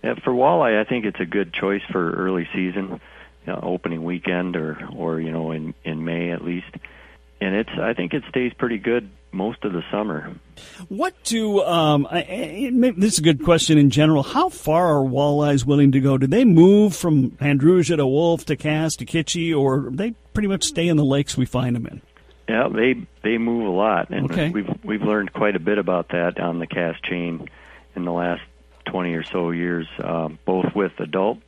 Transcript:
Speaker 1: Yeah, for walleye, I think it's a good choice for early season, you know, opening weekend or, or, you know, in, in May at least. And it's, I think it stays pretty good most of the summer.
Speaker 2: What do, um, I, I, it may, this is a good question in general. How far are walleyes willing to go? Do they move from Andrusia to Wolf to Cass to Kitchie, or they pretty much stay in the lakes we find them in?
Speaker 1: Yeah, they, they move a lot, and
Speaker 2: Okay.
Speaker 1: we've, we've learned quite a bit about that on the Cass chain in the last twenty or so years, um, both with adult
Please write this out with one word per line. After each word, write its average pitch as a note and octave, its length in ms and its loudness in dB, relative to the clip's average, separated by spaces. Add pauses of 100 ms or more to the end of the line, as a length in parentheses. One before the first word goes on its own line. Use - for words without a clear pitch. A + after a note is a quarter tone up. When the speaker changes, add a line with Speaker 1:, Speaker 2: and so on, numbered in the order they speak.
Speaker 1:
Yeah, A#2+ 200 -2
for C3 100 0
walleye, B2+ 460 4
I G#2+ 80 -2
think A#2+ 180 -2
it's G2 140 -4
a F#2 60 -2
good F2 280 -4
choice G2+ 380 -2
for F2 220 -2
early F#2 400 -2
season, F#2 460 -4 (460)
you F#2 80 -8
know, - 80 -8
opening E2+ 420 -6
weekend F2+ 520 -4
or, D#2 400 -6
or, E2 240 -4
you D#2+ 120 -6
know, D#2+ 200 -6
in, D#2+ 220 -8 (100)
in D#2+ 220 -8
May E2+ 260 -4
at E2+ 120 -8
least. F2 300 -8 (640)
And F#2+ 160 -2
it's, A2 140 -2 (100)
I A2 140 -2
think F2 200 -4
it - 160 -4
stays B2 240 -4
pretty A#2 240 -4
good A2+ 320 -2 (240)
most G2 320 -6
of G2+ 80 -4
the E2+ 180 -4
summer. G2+ 420 -6 (540)
Speaker 2:
What D4 260 -6 (120)
do, G#3+ 360 0
um, D#3 480 2
I, F3 100 -2
I, - 20 -4
it A3+ 520 -6
may, B3 180 4
this G3 220 0
is - 60 0
a D#3 40 -4
good D3+ 200 4
question E3 340 6
in C#3+ 120 8
general. D3+ 340 4
How E4 240 0
far E3 500 0
are C3+ 60 2
walleyes C#3+ 600 2
willing C#3+ 260 6
to C3+ 80 4
go? C3+ 180 4
Do C3 80 2
they G#3 200 4
move G3 500 8
from D3+ 360 2
Andrusia D3+ 680 4
to C#3 100 2
Wolf D#3+ 380 2
to D3+ 100 -2
Cass D#3 420 -2
to D#3 80 -8
Kitchie, E3 480 -2
or C#3 380 0
they G3 200 -4 (220)
pretty G#3 140 -2
much F#3+ 160 -2
stay E3+ 240 -2
in E3 80 4
the D3 80 4
lakes C3+ 320 0
we B2+ 100 0
find B2 300 -2
them A#2 120 -6
in? - 140 -14 (460)
Speaker 1:
Yeah, A2+ 220 2
they, A#2+ 260 2 (280)
they A2+ 140 0
move A#2 300 -2
a F#2+ 40 -2
lot, F#2+ 380 0
and - 220 -4
Speaker 2:
Okay. E3 180 0
Speaker 1:
we've, G2+ 200 -4 (140)
we've G#2+ 180 -4
learned G#2+ 320 -2
quite G#2 220 0
a F2 40 -2
bit G2+ 180 0
about F2+ 320 -2
that F2 300 -2
on E2+ 200 -2
the E2 80 -6
Cass E2+ 360 -4
chain E2+ 460 -6 (460)
in F2 100 -6
the F2 60 -4
last F2 300 -2 (440)
twenty F2+ 300 -4
or D#2+ 80 -6
so E2+ 280 -4
years, E2+ 360 -4 (140)
um, D#2+ 440 -6
both F#2 300 -2
with G2 240 0
adult F#2+ 480 -2